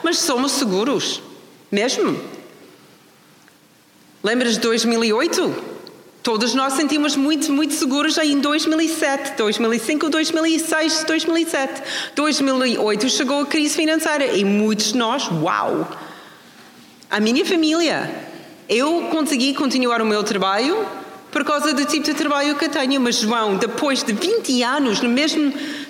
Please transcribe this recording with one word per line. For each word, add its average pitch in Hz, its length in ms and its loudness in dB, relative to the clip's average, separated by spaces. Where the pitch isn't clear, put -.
Mas 339 160 0
somos 269 340 0
seguros, 214 680 0
mesmo. 214 480 0
Lembras 233 300 2
de 196 60 -2
dois 226 260 2
mil 233 180 2
e 226 80 2
oito? 277 420 0
Todos 226 320 0
nós 269 180 0
sentimos 294 420 0
muito, 302 360 0
muito 294 240 0
seguros 294 420 0
aí 311 140 2
em 285 80 2
dois 294 260 0
mil 320 160 2
e 320 80 2
sete, 277 480 -2
dois 208 220 0
mil 226 120 2
e 233 80 0
cinco, 302 300 0
dois 320 220 0
mil 320 140 2
e 320 140 2
seis, 320 440 0
dois 320 220 0
mil 330 120 2
e 330 80 2
sete. 269 380 -4
Dois 285 260 2
mil 262 240 2
e 240 120 2
oito 214 320 2
chegou 285 320 0
a 285 40 0
crise 294 300 0
financeira 311 500 2
e 202 180 2
muitos 208 500 2
de 254 40 2
nós, 240 320 0
uau! 170 580 0
A 208 80 -2
minha 240 260 2
família, 320 640 0
eu 320 440 0
consegui 277 420 0
continuar 254 480 0
o 220 40 0
meu 214 180 2
trabalho 214 640 0
por 294 140 -2
causa 294 280 0
do 269 120 0
tipo 302 200 -2
de 302 100 0
trabalho 285 400 0
que 330 100 -2
eu 302 40 0
tenho. 269 300 0
Mas, 240 180 0
João, 220 400 0
depois 240 440 0
de - 100 -4
vinte 269 520 0
anos 247 380 0
no 247 80 0
mesmo 285 440 0